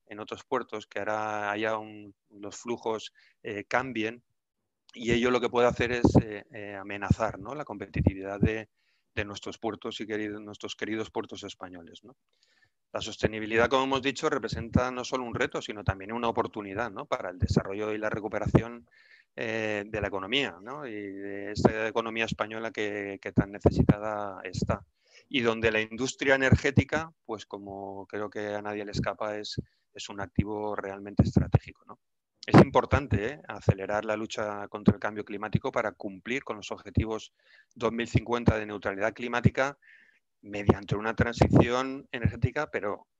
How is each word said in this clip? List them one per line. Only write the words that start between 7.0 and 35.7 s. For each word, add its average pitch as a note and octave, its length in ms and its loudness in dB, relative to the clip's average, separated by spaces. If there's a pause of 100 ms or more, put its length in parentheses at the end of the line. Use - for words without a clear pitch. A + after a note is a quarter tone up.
¿no?, G2+ 160 -10
la D3+ 100 -8
competitividad G2 760 -2
de, A2 280 0 (460)
de G#2+ 100 -2
nuestros G2+ 340 -10
puertos A2 420 -6
y G#2+ 60 -8
querido-, G#2+ 340 -6
nuestros G#2 340 -12
queridos G#2+ 360 -6
puertos G#2 340 -8
españoles, F2+ 600 -14
¿no? B2 120 -20 (760)
La G#2 100 -4
sostenibilidad, A2 680 2
como C3+ 160 4
hemos C3+ 160 2
dicho, C#3 300 0
representa A#2 600 2
no B2+ 140 -4
solo B2+ 200 -2
un A#2 100 -6
reto, C#3 260 0
sino G#2+ 240 -8
también G2 280 -2
una A#2 160 0
oportunidad, G#2+ 640 -2
¿no?, A2 140 -10
para A#2+ 240 -4
el F2+ 100 -8
desarrollo G#2 540 2
y G#2+ 60 -2
la G#2+ 100 0
recuperación, G#2+ 800 0 (500)
eh, A2 480 -2
de G#2+ 140 -4
la G2+ 80 0
economía, G2 540 -2
¿no? C3+ 240 -10
Y A2+ 60 -10
de G2+ 600 -8
esta A2 340 4
economía A2+ 380 0
española A2 460 -4
que, G2+ 500 -4
que G2 120 -8
tan G2+ 200 0
necesitada G#2 920 -2
está. F#2+ 380 -6 (460)
Y C#3+ 120 0
donde A2+ 300 2
la G#2+ 120 2
industria C3 540 2
energética, C#3 760 4 (140)
pues G#2+ 180 -6
como G2 600 -10
creo G#2 240 -6
que G#2 240 -6
a G#2 80 -4
nadie G#2 240 -4
le G2+ 60 -10
escapa, G#2 440 -2
es, G#2+ 240 -8 (320)
es - 160 -12
un G2+ 140 -8
activo G#2 520 -4
realmente G2+ 480 -2
estratégico, - 640 2
¿no? - 120 -16 (480)
Es - 160 10
importante, B2 640 4
¿eh?, D3 200 -6
acelerar G#2 600 0
la G#2+ 100 2
lucha G#2 520 -4
contra G2+ 260 4
el G2 60 -12
cambio G#2+ 240 -4
climático G#2 460 -2